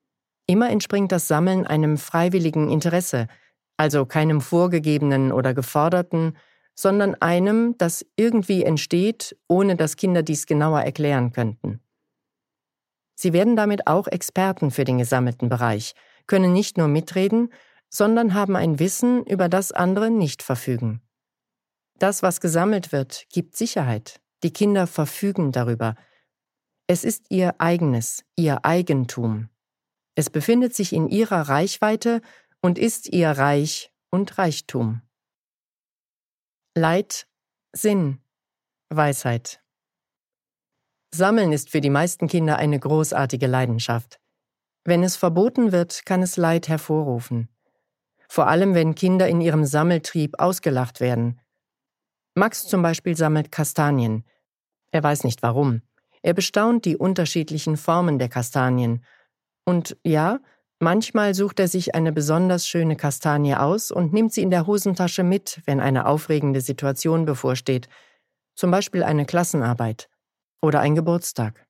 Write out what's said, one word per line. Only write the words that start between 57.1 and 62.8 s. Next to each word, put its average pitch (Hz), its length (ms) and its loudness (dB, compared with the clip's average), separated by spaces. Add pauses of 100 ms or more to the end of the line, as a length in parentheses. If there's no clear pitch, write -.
Formen 165 420 2
der 127 100 -2
Kastanien. 123 760 0 (640)
Und 175 380 -2
ja, 165 360 0 (380)
manchmal 202 560 0
sucht 196 260 -2
er 185 80 2
sich 180 260 -4
eine 160 180 0
besonders 165 540 0
schöne 160 300 0